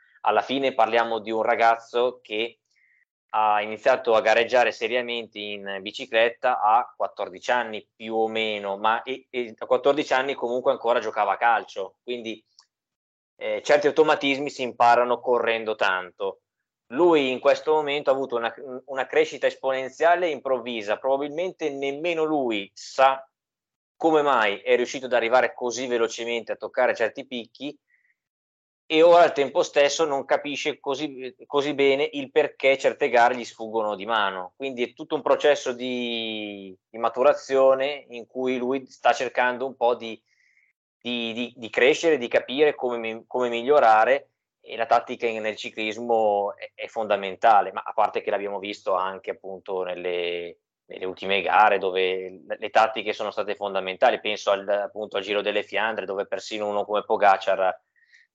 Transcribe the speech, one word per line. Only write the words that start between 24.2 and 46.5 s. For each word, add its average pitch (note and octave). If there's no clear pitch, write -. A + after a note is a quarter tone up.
mai A2
è B2
riuscito B2
ad B2
arrivare A#2
così B2
velocemente A#2
a G2+
toccare A2+
certi A#2
picchi, C3
e D#3
ora E3+
al D3+
tempo C#3
stesso C#3+
non D3
capisce C#3+
così, C3+
così C#3+
bene C#3
il C3+
perché C#3
certe C3+
gare A#2+
gli A#2+
sfuggono A2
di G2
mano. G2
Quindi C3
è A#2
tutto D#3
un C#3
processo C3+
di, A2+
di A2
maturazione C3+
in A#2+
cui B2+
lui C3
sta -
cercando B2
un C3
po' A#2+
di, A2+
di, A#2
di, A#2+
di A#2
crescere, D3+
di A#2+
capire C3+
come B2
mi-, A2+
come B2
migliorare, A#2
e B2+
la A2+
tattica A#2+
in, A2
nel G#2+
ciclismo A2